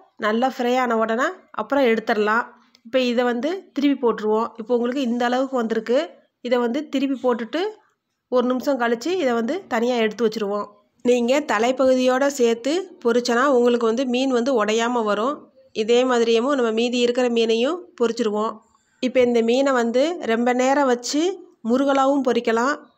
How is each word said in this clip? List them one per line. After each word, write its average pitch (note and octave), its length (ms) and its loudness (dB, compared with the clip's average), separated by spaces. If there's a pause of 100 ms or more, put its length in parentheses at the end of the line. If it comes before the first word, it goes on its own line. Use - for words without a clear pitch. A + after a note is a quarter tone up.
(280)
நல்லா A#3 300 0
ஃப்ரை B3 160 -2 (120)
ஆன A#3 180 0
உடனே A3+ 260 -2 (320)
அப்புறம் C4+ 300 0
எடுத்துடலாம். A3 560 0 (380)
இப்போ C4 140 -2 (100)
இதை A#3+ 200 0
வந்து A#3+ 200 -2 (260)
திருப்பி C#4 300 2
போட்டுருவோம். G#3+ 420 0 (120)
இப்போ A3 160 -6
உங்களுக்கு B3 340 -2
இந்த A#3+ 180 -2
அளவுக்கு C4 320 -2
வந்திருக்கு. A3+ 400 -2 (480)
இதை B3 160 0
வந்து A#3+ 160 -2 (140)
திருப்பி C4+ 320 -2
போட்டுட்டு A#3+ 360 -2 (760)
ஒரு A#3 140 2
நிமிஷம் B3+ 320 -2
கழிச்சு A#3+ 300 -2 (100)
இதை B3+ 160 0
வந்து A#3 180 -2 (160)
தனியா B3 320 0
எடுத்து A3 220 -2
வச்சிருவோம். G#3 400 -4 (440)
நீங்க A#3+ 240 4 (180)
தலைப்பகுதியோட B3+ 720 2 (140)
சேர்த்து A#3 360 2 (300)
பொரிச்சனா A#3+ 400 2 (140)
உங்களுக்கு A#3+ 320 2
வந்து A#3 140 0 (100)
மீன் C4 240 0
வந்து A#3 220 0
உடையாம A3+ 500 0
வரும். A3 260 -2 (460)
இதே A#3+ 180 2 (120)
மாதிரியேவும் A#3 480 2
நம்ம A#3 100 0 (100)
மீதி A#3+ 260 0
இருக்கிற B3 220 0 (100)
மீனையும் A3+ 400 0 (220)
பொரிச்சிருவோம். A3 520 -2 (560)
இப்போ B3+ 200 2
இந்த A#3 220 2
மீனை C4+ 320 2
வந்து A#3 220 0 (300)
ரொம்ப A#3+ 200 0 (100)
நேரம் C4+ 300 2
வச்சு C#4 300 -2 (480)
முருகலாவும் C#4 560 2
பொரிக்கலாம், A#3 480 0 (220)